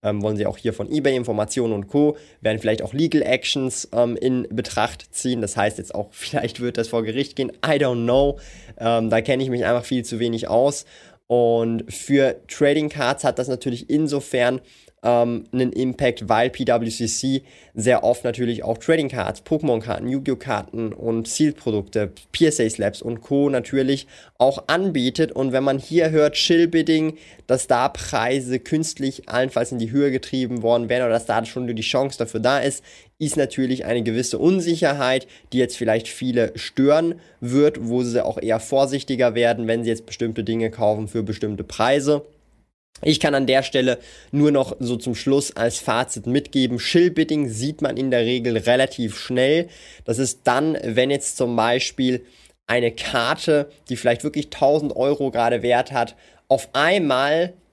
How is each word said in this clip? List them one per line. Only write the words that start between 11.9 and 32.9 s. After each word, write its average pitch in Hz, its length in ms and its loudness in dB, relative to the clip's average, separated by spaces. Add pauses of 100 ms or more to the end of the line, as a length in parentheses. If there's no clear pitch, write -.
für 135 440 2 (120)
Trading 151 420 2
Cards 139 340 -2
hat 131 140 0
das 127 100 -2
natürlich 123 420 -4
insofern, 135 680 0 (460)
ähm, 120 460 2
einen 127 200 0
Impact, 123 580 -2
weil 117 180 4
P 123 180 -4
W 117 220 2
C 113 180 -4
C 135 360 -2 (320)
sehr 113 300 2
oft 120 200 2
natürlich 120 400 -2
auch 113 140 -2
Trading 160 320 0
Cards, 101 320 -4
Pokémon-Karten, 120 680 -2
Yu-Gi-Oh-Karten 123 840 -4
und 113 340 -4
Sealed-Produkte, 107 840 -2 (200)
P 165 140 4
S 151 120 2
A 110 120 2
Slabs 104 320 -4
und 117 180 -8
Co. 139 300 0
natürlich 135 560 0 (320)
auch 135 280 2
anbietet. 156 640 0
Und 131 200 -2
wenn 131 100 0
man 139 160 0
hier 160 320 2
hört, 151 280 2
Shill-Bidding, 165 800 2 (280)
dass 127 200 0
da 127 240 2
Preise 127 680 -2
künstlich 156 680 -4
allenfalls 123 440 -2
in 123 60 -6
die 113 120 -4
Höhe 143 200 2
getrieben 127 520 -4
worden 117 260 2
wären 123 140 0
oder 117 100 0
dass 113 140 -2
da 113 180 0
schon 127 220 -8
die 113 160 -6
Chance 135 340 -2
dafür 113 240 -4
da 131 200 2
ist, 139 220 -4 (360)